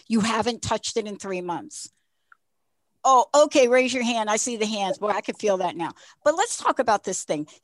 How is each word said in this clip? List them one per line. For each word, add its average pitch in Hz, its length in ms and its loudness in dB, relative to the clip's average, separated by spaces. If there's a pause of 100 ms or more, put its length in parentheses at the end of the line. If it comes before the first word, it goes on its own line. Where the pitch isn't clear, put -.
You 226 120 2
haven't 226 420 -2
touched - 340 -4
it 214 100 -4
in 202 100 -10
three 190 260 -8
months. 170 500 -10 (1120)
Oh, 254 220 6 (100)
okay. 294 320 6
Raise 247 280 2
your 254 100 -4
hand. 226 240 -2
I 214 80 0
see 233 220 -4
the 214 80 0
hands. 196 320 -4
Boy, 208 140 -4
I 196 100 -2
can 220 120 -6
feel 202 220 0
that 175 180 -4
now. 160 180 -6 (300)
But 302 140 2
let's 427 220 -2
talk - 200 -2
about 220 240 2
this - 220 -8
thing. - 220 -4 (180)